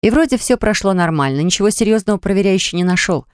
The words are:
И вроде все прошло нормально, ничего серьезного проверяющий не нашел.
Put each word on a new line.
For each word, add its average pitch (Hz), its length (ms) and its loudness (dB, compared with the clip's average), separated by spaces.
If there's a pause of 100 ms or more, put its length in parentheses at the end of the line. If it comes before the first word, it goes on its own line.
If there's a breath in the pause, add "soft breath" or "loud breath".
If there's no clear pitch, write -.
И 208 80 2
вроде 269 280 2
все - 180 0
прошло 202 360 0
нормально, 151 480 0
ничего 180 300 0
серьезного 214 480 0
проверяющий 196 580 0
не 175 80 0
нашел. 180 500 0